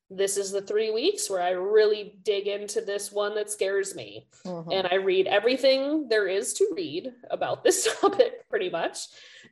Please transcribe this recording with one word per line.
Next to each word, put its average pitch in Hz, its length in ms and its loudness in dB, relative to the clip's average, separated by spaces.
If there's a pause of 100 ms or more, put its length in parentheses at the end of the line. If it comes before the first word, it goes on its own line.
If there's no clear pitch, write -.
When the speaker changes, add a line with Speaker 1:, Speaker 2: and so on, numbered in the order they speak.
(100)
Speaker 1:
"This 196 260 0
is 196 160 -4
the 202 100 -2
three 214 280 -2
weeks 262 380 -2
where 185 140 -2
I 180 80 2
really 208 720 2
dig 202 240 0
into 202 340 -4
this 202 300 -6
one 208 240 -2
that 208 160 -4
scares 196 440 -2
me. 110 340 -16 (160)
Speaker 2:
Mm-hmm. 175 260 -8
Speaker 1:
And 190 160 0
I 175 100 2
read 190 300 2
everything 269 800 2
there 214 200 2
is 202 260 -2
to - 220 2
read 180 360 -6 (180)
about 185 340 -4
this - 300 4
<laughs> - 60 -8
topic - 480 2
pretty 196 220 -2
much. 170 280 -4 (540)